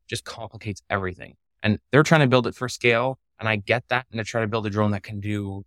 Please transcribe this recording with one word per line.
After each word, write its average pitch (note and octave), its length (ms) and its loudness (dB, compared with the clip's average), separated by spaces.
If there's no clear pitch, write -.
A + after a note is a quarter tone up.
just - 160 -8
complicates G#2+ 640 -12
everything. F#2 460 -6
And G#2+ 180 2
they're C#3+ 120 6
trying D#3 180 6
to C3+ 60 6
build A#2+ 200 4
it - 80 -6
for B2+ 120 -6
scale. A#2+ 520 0
And A2 80 -4
I A2 100 0
get A2 320 -2
that. B2 200 -2
And A#2 80 -10
they're G#2+ 80 -4
trying A2+ 180 -2
to G#2+ 60 -2
build A2 160 -2
a G#2+ 40 -2
drone G#2 220 2
that G2 120 -4
can G#2 160 -10
do G2+ 480 -6